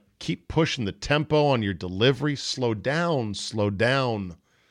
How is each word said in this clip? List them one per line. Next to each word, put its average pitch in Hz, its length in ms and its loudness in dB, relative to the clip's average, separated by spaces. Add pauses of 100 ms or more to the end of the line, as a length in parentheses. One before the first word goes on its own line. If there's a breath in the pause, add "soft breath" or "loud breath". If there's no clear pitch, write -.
(200)
keep - 280 -6
pushing 151 380 0
the 92 80 -2
tempo 151 520 2
on 131 160 4
your 98 120 0
delivery. 120 640 0
Slow 120 360 -2
down, 131 600 -2
slow 104 360 -2
down, 113 680 0 (340)